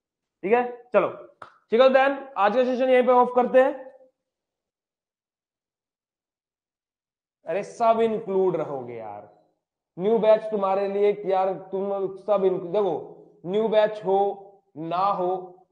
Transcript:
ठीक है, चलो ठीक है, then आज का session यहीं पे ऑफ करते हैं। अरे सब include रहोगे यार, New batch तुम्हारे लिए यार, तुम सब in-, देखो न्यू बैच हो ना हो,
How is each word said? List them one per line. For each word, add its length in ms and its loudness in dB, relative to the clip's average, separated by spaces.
ठीक 100 0
है, 400 -2
चलो 160 2
ठीक 100 2
है, 80 8
then 280 4
आज 200 2
का 80 2
session 240 0
यहीं 180 4
पे 60 4
ऑफ 240 4
करते 260 4
हैं। 300 -2
अरे 160 -6
सब 380 0
include 560 0
रहोगे 380 -8
यार, 340 -14
New 200 0
batch 240 4
तुम्हारे 460 -2
लिए 380 0
यार, 260 0
तुम 640 -6
सब 260 -2
in-, 180 0
देखो 560 -4
न्यू 220 -2
बैच 360 0
हो 140 2
ना 200 -6
हो, 640 -2